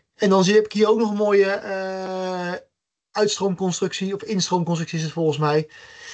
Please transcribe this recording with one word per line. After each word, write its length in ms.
En 160
dan 140
zie, 100
heb 100
ik 80
hier 160
ook 100
nog 120
een 60
mooie, 340
eh, 1000
uitstroomconstructie. 1040
Of 80
instroomconstructie 760
is 60
het 80
volgens 260
mij. 320